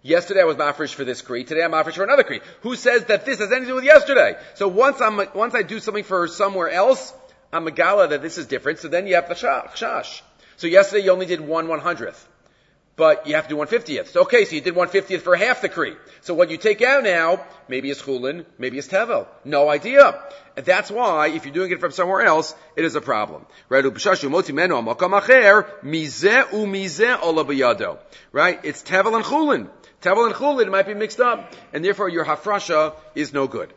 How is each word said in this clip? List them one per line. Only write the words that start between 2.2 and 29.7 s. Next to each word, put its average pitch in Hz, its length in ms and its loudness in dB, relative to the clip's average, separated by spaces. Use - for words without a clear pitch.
kri. 123 180 -2
Who 247 120 -8
says 240 320 0
that 202 200 0
this 247 140 -4
has 208 120 -2
anything 254 120 -2
to 247 80 -10
do - 20 -4
with 254 100 -4
yesterday? 269 540 4
So 202 140 -4
once 254 340 0
I'm, 214 180 -2
once 226 200 -2
I 233 80 0
do 196 160 -8
something 208 260 -8
for 180 220 -2
somewhere 190 440 -2
else, 208 420 0
I'm 165 140 -4
megala 170 420 2
that 143 140 -2
this 160 160 -10
is 147 80 -10
different, 139 320 -4
so 165 100 -14
then 175 180 -2
you 185 100 2
have 170 120 0
the 175 60 -6
sha-, 247 400 -2
chash. - 480 -8
So 175 100 -8
yesterday 196 380 4
you 185 80 4
only 185 140 0
did 170 140 -6
one 160 280 -4
one-hundredth, 156 580 -6
but 151 320 4
you 151 80 0
have 156 80 0
to 127 60 -12
do 151 60 -4
one 147 120 -4
fiftieth. 151 420 -4
So, 175 120 4
okay, 214 220 4
so 160 120 -6
you 151 40 -4
did 170 140 -4
one 175 140 0
fiftieth 185 340 -2
for 175 140 4
half 226 240 0
the 196 80 -4
kri. 143 260 -4
So 180 120 -6
what 165 160 4
you 160 60 -8
take 208 260 0
out 262 220 2
now, 175 420 2
maybe 135 220 -6
it's 135 120 -8
chulin, 139 420 -6
maybe 127 180 -8
it's 139 120 -12
tevel. 190 400 -2
No 147 240 2
idea. 220 520 6
And 135 100 -10
that's 190 240 0
why, 190 380 0
if 160 160 -6
you're 143 100 -16
doing 180 160 -2
it 175 80 -2
from 160 140 -4
somewhere 190 300 0
else, 160 340 2
it 160 100 0
is 143 120 -2
a 147 40 -2
problem. 104 460 -4
Right? 135 160 4
Upashashu 143 440 0
motzi 160 240 -2
menu 165 220 0
amakam 160 460 0
acher, 214 440 6
mizeh 156 680 0
u 214 140 -4
mizeh 196 560 -2
ola 160 220 0
biyado. 123 540 0
Right? 175 320 2
It's 147 180 -10
tevel 196 320 0
and 220 100 -2
chulin. 269 460 -2